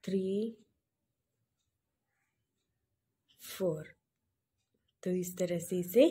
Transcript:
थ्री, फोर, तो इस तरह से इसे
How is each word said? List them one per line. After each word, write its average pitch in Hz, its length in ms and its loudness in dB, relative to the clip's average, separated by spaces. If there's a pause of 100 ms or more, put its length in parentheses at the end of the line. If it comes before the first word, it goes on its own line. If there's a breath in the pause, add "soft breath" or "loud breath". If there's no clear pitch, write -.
थ्री, 196 520 -2 (2750)
फोर, 156 440 -4 (1160)
तो 185 100 -4
इस 180 260 -4
तरह 175 220 -2
से 180 180 -4
इसे 220 320 6